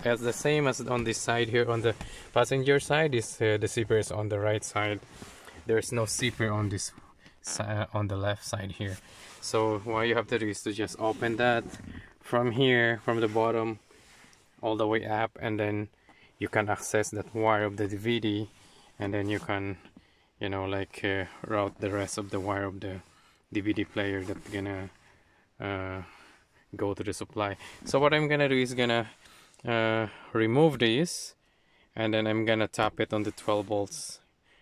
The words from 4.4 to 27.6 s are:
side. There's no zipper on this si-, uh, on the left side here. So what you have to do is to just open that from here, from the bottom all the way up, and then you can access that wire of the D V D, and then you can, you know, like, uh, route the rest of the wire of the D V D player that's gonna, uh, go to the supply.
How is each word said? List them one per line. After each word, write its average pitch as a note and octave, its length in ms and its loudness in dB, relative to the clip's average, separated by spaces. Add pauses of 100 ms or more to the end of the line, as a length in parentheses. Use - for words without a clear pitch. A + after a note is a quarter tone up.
side. G#2 380 0 (640)
There's A2+ 260 2
no A#2 140 2
zipper A2+ 440 0
on G#2 200 0
this G2 240 -4 (480)
si-, - 200 -6
uh, G#2+ 320 -2
on G#2 140 0
the G2 80 -2
left G2+ 300 -2
side G2 260 -6
here. G2 260 -6 (440)
So A2 380 2
what A2 280 0
you A2+ 80 4
have A2 120 0
to A#2 120 0
do A2 80 -2
is G2+ 160 -4
to G#2+ 80 -2
just G2+ 260 -4
open A2 380 0
that A#2 300 2 (560)
from B2 300 0
here, A#2 520 4
from A#2 160 0
the A2+ 80 4
bottom A2+ 520 2 (800)
all A2 160 0
the A2 100 2
way G#2+ 180 2
up, G#2+ 360 -2
and G#2+ 180 -2
then G#2 300 -2 (480)
you G2+ 100 -4
can G#2+ 220 2
access G#2+ 400 0
that G#2 260 -8
wire A2 300 4
of G2+ 100 -2
the G2+ 140 -2
D G#2 80 -6
V A#2 240 0
D, G#2+ 280 0 (520)
and G2+ 120 -4
then G2+ 160 -2
you G#2 100 0
can, G2 380 -4 (640)
you G2+ 80 -4
know, F#2+ 160 -2
like, G2 400 -4
uh, G2 180 0 (240)
route G2+ 320 0
the G#2 100 -2
rest G2 280 -4
of G2+ 140 -8
the G2+ 100 -4
wire G2 240 -2
of F#2+ 160 -8
the G2 180 -8 (540)
D G#2+ 80 -2
V G#2 100 0
D G2+ 140 0
player G2 360 -2
that's F#2+ 280 -10
gonna, G2 400 -6 (720)
uh, F#2+ 400 -6 (760)
go G2+ 180 -2
to G2+ 80 -8
the G2 120 -4
supply. G2+ 420 -4 (300)